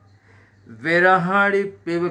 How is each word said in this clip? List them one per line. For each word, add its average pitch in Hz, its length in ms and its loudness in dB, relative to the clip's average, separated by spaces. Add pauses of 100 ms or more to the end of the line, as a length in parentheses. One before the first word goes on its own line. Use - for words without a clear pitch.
(680)
विरहण 185 960 0 (220)
पिब 170 260 -4